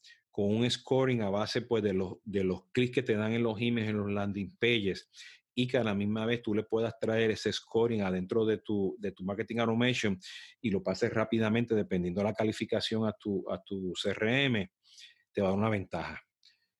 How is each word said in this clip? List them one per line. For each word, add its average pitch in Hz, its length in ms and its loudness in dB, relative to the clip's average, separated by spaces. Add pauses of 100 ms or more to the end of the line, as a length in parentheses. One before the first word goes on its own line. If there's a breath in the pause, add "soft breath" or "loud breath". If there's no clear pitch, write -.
(300 loud breath)
con 104 240 0
un 120 160 2
scoring 131 520 0
a 101 60 -2
base, 104 340 -2
pues, 110 200 0
de 104 100 2
los, 95 300 -2
de 98 220 -2
los 92 260 -2
clics 123 240 0
que 131 80 2
te 113 140 0
dan 110 160 0
en 117 100 0
los 113 180 0
emails, 117 280 0
en 107 80 -2
los 101 160 -2
landing 101 460 -4
pages, 110 520 0 (460 loud breath)
y 123 100 2
que 127 120 0
a 117 40 4
la 110 120 0
misma 104 300 0
vez 117 160 0
tú 107 140 -2
le 107 80 2
puedas 110 380 -2
traer 110 320 2
ese 101 200 -2
scoring 113 500 0
adentro 92 440 0
de 107 120 2
tu, 101 420 0
de 101 100 -6
tu 92 140 -10
marketing 101 340 -4
automation 113 600 2 (420 loud breath)
y 113 100 -2
lo 95 120 0
pases 95 300 0
rápidamente 110 600 2
dependiendo 92 460 0
de 101 60 2
la 107 80 0
calificación 110 720 0
a 104 40 0
tu, 101 380 -4
a 92 140 -6
tu 95 320 -6
C 101 140 -2
R 110 340 2
M, 110 260 0 (640 loud breath)
te - 80 -2
va 98 80 4
a - 20 4
dar 98 80 2
una 110 120 2
ventaja. 82 520 -4 (580 soft breath)